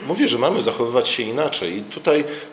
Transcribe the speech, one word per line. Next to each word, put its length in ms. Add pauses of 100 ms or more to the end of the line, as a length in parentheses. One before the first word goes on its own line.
mówi, 220
że 100
mamy 240
zachowywać 460
się 140
inaczej. 540
I 60
tutaj 420 (280)